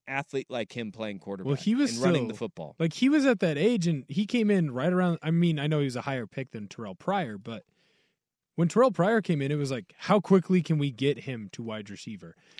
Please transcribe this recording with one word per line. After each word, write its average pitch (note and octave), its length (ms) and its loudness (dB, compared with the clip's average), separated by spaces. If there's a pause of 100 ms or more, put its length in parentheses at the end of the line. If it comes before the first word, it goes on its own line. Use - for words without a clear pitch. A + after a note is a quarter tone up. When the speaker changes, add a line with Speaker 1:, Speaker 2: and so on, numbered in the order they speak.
Speaker 1:
athlete C3+ 420 -6
like A#2 260 -8
him A2 160 -8
playing G#2+ 280 -10
quarterback G2 260 -10
Speaker 2:
Well, C#3 100 0
he G#3+ 200 0
was B3+ 220 0
Speaker 1:
and B2 60 -4
running C#3 240 2
the A2+ 60 -6
Speaker 2:
still, A2+ 140 -8
Speaker 1:
football. - 320 -12
Speaker 2:
like, E3 140 0
he C4 160 2
was C#4+ 180 4
at A#3 140 2
that D#3 180 0
age, G3+ 260 2
and D3+ 220 0
he F3+ 180 -2
came A3 240 2
in E3+ 220 2
right C3+ 200 0
around, F3+ 300 2
I D#3 80 -4
mean, E3+ 300 2
I D3 80 -2
know D3+ 100 2
he C#3+ 80 2
was B2 100 -2
a A#2 60 -6
higher B2+ 240 -4
pick C3 240 -10
than G#2 180 -12
Terrell G2+ 280 -12
Pryor, D#3+ 420 -4
but A2 240 -12 (960)
when E3 140 2
Terrell B3 200 4
Pryor G3+ 320 2
came D#3 180 0
in, C3+ 120 -2
it D3+ 40 -2
was C#3+ 140 -2
like, B2 300 -8
how G#3 200 4
quickly F#3 440 4
can D#3 160 0
we C#3+ 100 0
get B2+ 300 0
him A2 320 -10
to - 100 -12
wide G#2+ 300 -8
receiver? F#2 440 -14 (240)